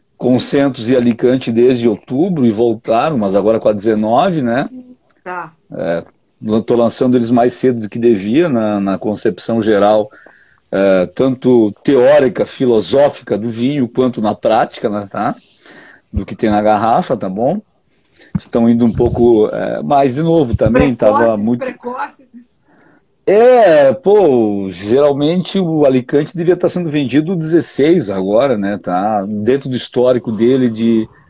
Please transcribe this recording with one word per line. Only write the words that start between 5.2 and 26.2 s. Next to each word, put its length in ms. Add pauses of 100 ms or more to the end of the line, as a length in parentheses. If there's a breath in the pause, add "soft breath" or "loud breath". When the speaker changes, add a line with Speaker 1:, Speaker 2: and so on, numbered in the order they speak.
Speaker 2:
Tá. 280 (240)
Speaker 1:
É, 280 (360)
lan-, 220
tô 140
lançando 420
eles 140
mais 220
cedo 260
do 100
que 80
devia 500
na, 320
na 200
concepção 640
geral, 480 (600 soft breath)
é, 360
tanto 640 (120)
teórica, 600
filosófica 920
do 140
vinho, 380
quanto 340
na 140
prática, 520
né, 220
tá? 260 (800 loud breath)
Do 100
que 120
tem 160
na 100
garrafa, 560
tá 100
bom? 320 (800 soft breath)
Estão 320
indo 160
um 80
pouco, 580
é, 300
mais 340
de 60
novo 340
também, 400
Speaker 2:
Precoces, 300
Speaker 1:
tava 100
muito 240
Speaker 2:
precoces. 680 (1000 soft breath)
Speaker 1:
É, 680
pô, 760
geralmente 880
o 260
Alicante 500